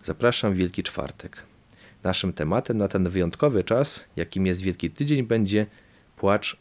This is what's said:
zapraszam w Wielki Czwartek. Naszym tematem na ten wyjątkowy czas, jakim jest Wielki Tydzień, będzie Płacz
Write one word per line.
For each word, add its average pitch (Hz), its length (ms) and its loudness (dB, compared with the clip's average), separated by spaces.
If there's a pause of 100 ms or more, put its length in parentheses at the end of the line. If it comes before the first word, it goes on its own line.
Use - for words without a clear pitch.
zapraszam 110 500 0
w 92 40 0
Wielki 90 260 0
Czwartek. - 600 -10 (600)
Naszym 92 300 -2
tematem 107 440 0
na 101 100 2
ten 92 220 0
wyjątkowy 92 540 0
czas, 131 400 0 (120)
jakim 95 300 -2
jest 92 160 0
Wielki 87 300 -2
Tydzień, 143 320 0
będzie 107 420 2 (520)
Płacz 104 440 2